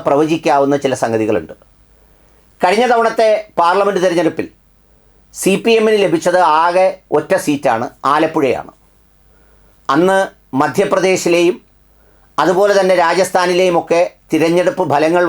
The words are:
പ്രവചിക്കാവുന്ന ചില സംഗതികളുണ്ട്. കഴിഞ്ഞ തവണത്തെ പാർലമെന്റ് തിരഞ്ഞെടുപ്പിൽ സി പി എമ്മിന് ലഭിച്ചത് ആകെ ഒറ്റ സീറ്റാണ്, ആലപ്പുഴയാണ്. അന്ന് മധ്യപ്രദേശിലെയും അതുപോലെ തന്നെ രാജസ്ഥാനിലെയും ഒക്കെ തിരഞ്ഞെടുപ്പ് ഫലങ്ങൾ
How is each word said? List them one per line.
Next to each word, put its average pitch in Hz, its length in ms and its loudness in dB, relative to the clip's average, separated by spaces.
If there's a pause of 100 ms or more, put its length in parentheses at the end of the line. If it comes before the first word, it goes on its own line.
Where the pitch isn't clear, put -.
പ്രവചിക്കാവുന്ന 147 760 0
ചില 135 100 0 (100)
സംഗതികളുണ്ട്. 110 500 -2 (1120)
കഴിഞ്ഞ 202 300 2
തവണത്തെ 226 360 0 (300)
പാർലമെന്റ് 185 460 0
തിരഞ്ഞെടുപ്പിൽ 165 420 -2 (960)
സി 185 120 0 (100)
പി 233 160 2
എമ്മിന് 220 260 2
ലഭിച്ചത് 175 340 0 (240)
ആകെ 180 240 2 (300)
ഒറ്റ 151 140 -2 (140)
സീറ്റാണ്, 131 400 -2 (280)
ആലപ്പുഴയാണ്. 156 600 -2 (1200)
അന്ന് 190 240 0 (420)
മധ്യപ്രദേശിലെയും 175 960 0 (840)
അതുപോലെ 190 360 2
തന്നെ 185 160 2 (100)
രാജസ്ഥാനിലെയും 180 760 0
ഒക്കെ 170 220 0 (300)
തിരഞ്ഞെടുപ്പ് 170 600 0
ഫലങ്ങൾ 160 380 0